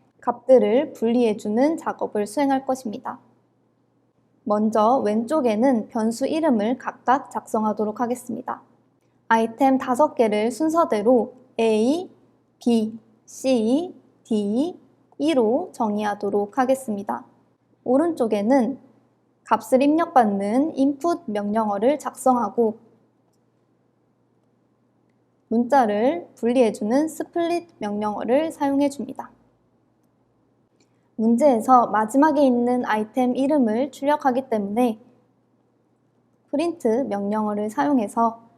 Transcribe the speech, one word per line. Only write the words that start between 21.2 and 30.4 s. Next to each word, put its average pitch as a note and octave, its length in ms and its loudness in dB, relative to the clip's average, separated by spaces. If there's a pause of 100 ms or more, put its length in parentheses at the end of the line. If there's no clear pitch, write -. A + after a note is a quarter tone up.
명령어를 G#3 720 0
작성하고 A#3 800 0 (2750)
문자를 A#3+ 840 0
분리해주는 A#3+ 720 0
스플릿 E4+ 600 -4 (120)
명령어를 G#3 720 -2
사용해줍니다. C#4+ 800 -4 (1900)